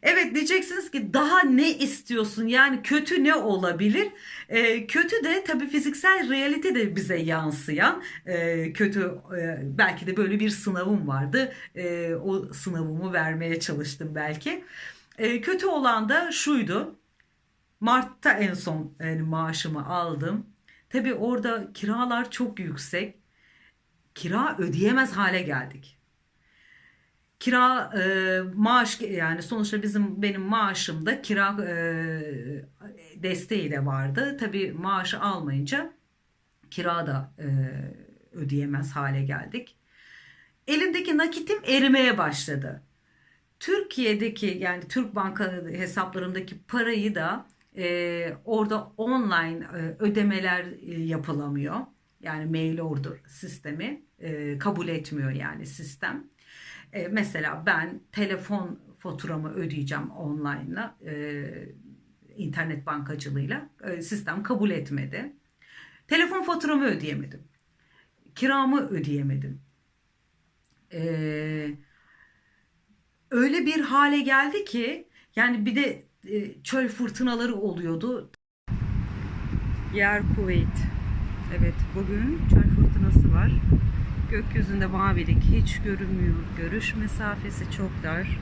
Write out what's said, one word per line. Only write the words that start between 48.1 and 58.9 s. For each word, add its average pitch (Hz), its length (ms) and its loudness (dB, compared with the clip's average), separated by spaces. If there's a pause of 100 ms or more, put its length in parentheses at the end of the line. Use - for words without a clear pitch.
orada 214 520 0
online, 180 680 0 (100)
e, 165 280 -4
ödemeler, 190 600 2
e, 170 380 -10
yapılamıyor. 147 760 -4 (440)
Yani 156 260 -6
mail 160 340 0
order 147 320 -4 (140)
sistemi, 180 760 -10 (160)
e, 147 400 -6
kabul 170 300 -2
etmiyor 147 420 -4
yani 135 360 -8
sistem. 185 580 -10 (680)
E, 180 160 -6
mesela 160 580 -4
ben 170 340 -2 (120)
telefon 190 640 -4 (200)